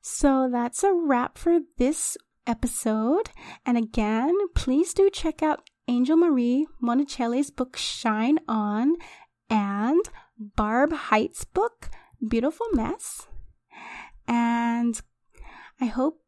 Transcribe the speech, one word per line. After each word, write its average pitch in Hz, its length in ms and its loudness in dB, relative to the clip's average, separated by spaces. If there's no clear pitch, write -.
So 262 500 2
that's 240 320 -2
a 392 100 4
wrap 285 440 0
for 339 220 4
this - 400 0
episode. 240 840 0
And 240 120 2
again, 226 580 0
please 285 380 0
do 392 160 4
check - 320 -4
out 311 280 -2
Angel 254 300 4
Marie 277 500 4
Monicelli's 247 720 0
book, 254 260 -6
Shine 233 640 0
On, 220 460 0
and 214 600 0
Barb 220 540 0
Height's - 540 0
book, - 440 -4
Beautiful 247 460 0
Mess. - 540 -4
And 233 760 0
I 254 40 0
hope 254 420 -2